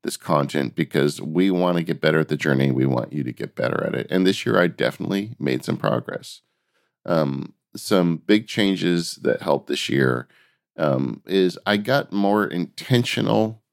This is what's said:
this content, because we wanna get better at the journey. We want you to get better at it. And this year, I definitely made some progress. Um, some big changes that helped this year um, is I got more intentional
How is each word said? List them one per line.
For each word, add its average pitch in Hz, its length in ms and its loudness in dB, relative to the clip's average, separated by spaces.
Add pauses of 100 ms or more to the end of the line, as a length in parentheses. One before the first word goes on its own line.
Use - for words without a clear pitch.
this - 160 -6
content, 71 580 0
because 73 460 0
we 90 300 2
wanna 90 320 2
get 82 180 -4
better 78 180 4
at 78 80 2
the 76 80 0
journey. 69 360 2
We 65 160 2
want 62 260 -2
you 73 100 -4
to 64 80 -6
get - 240 -12
better - 300 -2
at - 80 -2
it. - 160 -4
And 92 160 2
this 101 220 2
year, 113 120 4
I 90 60 6
definitely 98 720 -2
made - 260 -2
some - 140 -4
progress. - 640 -4 (640)
Um, 73 480 -2 (220)
some 90 420 2
big 107 300 0
changes 90 760 0
that - 220 0
helped 73 240 0
this 73 220 -4
year 64 380 0 (520)
um, 67 480 -2
is 92 380 2
I 104 120 2
got 127 340 -2
more 101 340 2
intentional 110 1160 -2 (120)